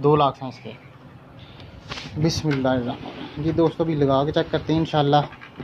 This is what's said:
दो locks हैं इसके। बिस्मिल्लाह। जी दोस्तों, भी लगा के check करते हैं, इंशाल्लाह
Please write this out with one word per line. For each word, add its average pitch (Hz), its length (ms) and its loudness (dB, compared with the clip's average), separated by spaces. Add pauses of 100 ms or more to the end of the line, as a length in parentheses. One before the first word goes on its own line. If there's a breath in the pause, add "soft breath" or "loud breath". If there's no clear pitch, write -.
दो 147 140 6
locks 139 260 2
हैं 131 80 -8
इसके। - 1700 -14
बिस्मिल्लाह। 139 560 0 (680)
जी 160 80 -2
दोस्तों, 160 360 0
भी 165 80 -2
लगा 135 300 4
के 151 60 -4
check 165 180 0
करते 156 240 -2
हैं, 160 60 2
इंशाल्लाह 147 440 4 (400)